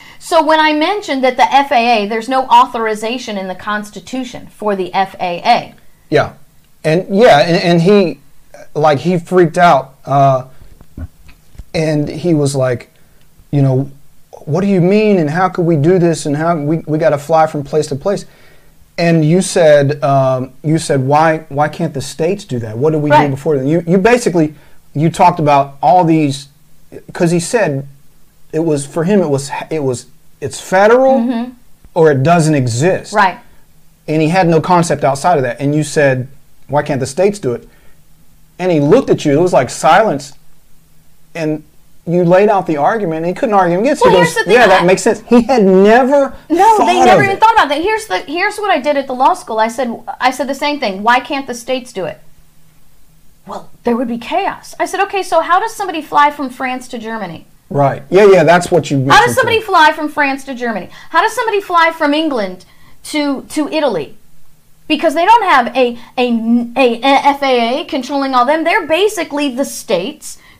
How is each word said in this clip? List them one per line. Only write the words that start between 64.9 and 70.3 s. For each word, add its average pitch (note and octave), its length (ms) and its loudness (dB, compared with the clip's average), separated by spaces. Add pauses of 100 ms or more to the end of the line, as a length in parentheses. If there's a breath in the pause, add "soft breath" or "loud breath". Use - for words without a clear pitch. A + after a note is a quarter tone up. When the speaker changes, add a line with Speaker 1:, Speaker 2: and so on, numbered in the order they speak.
Speaker 1:
they E4 100 -2
don't A4+ 220 2
have C#4 220 0
a, A#3+ 300 -2 (200 loud breath)
a, B3 100 -2 (480)
a, A#3+ 260 0
a C#4 240 2
F C#4 160 2
A B3+ 400 0
A E4+ 40 -12
controlling C#4 500 -4
all B3 80 4
them. D4+ 220 0
They're F4+ 200 0
basically D4 720 -2
the C#4 80 -4
states. A3+ 760 -6 (220 soft breath)